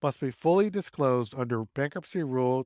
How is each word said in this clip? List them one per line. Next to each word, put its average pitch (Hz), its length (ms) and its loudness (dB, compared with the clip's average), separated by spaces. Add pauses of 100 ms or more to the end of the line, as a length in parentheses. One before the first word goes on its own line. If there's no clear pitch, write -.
must 139 200 -2
be 135 100 -2
fully 185 380 2
disclosed 135 680 0
under 120 300 -2
Bankruptcy 151 580 -4
Rule 127 420 0